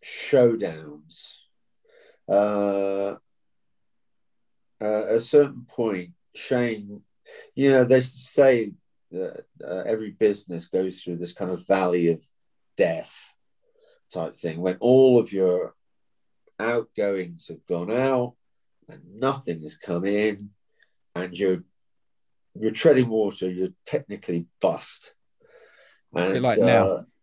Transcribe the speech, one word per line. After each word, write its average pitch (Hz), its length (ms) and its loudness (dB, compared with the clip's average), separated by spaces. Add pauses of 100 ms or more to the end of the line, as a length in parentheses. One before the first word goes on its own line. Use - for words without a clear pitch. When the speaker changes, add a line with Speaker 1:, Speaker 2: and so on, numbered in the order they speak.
Speaker 1:
showdowns. 82 1300 -2 (920)
Uh, 98 880 0 (1700)
uh, 107 220 -2
at 104 120 -4
a 117 40 -6
certain 135 480 2
point, 95 440 -4 (240)
Shane, 110 640 -4 (540)
you 135 160 4
know, 131 120 8
they 127 180 6
say 123 720 2 (380)
that, 90 340 -8 (200)
uh, 92 200 -8
every 110 260 -4
business 101 560 -2
goes 92 340 -4
through 85 160 -8
this 85 160 -10
kind 92 180 -8
of 87 140 -8
valley 90 440 2
of 82 140 -2 (520)
death - 580 -4 (800)
type 82 220 -6
thing, 82 260 -8
when 92 180 -2
all 127 400 6
of - 140 -4
your 92 400 0 (880)
outgoings 101 880 -4
have 80 180 -18
gone 90 260 -4
out 127 440 0 (520)
and 73 140 -20 (140)
nothing 117 460 -4
has 76 160 -14
come 87 280 -6
in, 104 440 -2 (680)
and 90 220 -10
you're, 92 260 0 (960)
you're 110 120 -2
treading 127 380 4
water, 104 400 -2
you're 92 200 -4 (160)
technically 87 600 -6 (160)
bust. - 540 -4 (1000)
Speaker 2:
A - 120 -4
bit 98 80 0
Speaker 1:
And, 123 80 0
Speaker 2:
like 117 160 2
now. 107 300 6
Speaker 1:
uh, 90 140 -2 (200)